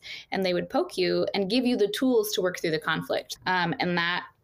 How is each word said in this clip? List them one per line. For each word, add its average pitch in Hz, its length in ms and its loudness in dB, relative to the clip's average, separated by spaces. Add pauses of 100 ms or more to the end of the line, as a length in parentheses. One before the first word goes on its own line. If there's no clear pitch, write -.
(300)
and 190 140 -2
they 180 100 2
would 175 160 -2
poke 311 280 0
you 175 360 2
and 190 160 0
give 247 140 2
you 240 120 2
the 202 120 4
tools 226 440 2
to 202 100 0
work 180 180 -2
through 175 100 0
the 156 80 0
conflict. 156 680 -4
Um, 180 340 0
and 175 180 0
that 170 260 0 (200)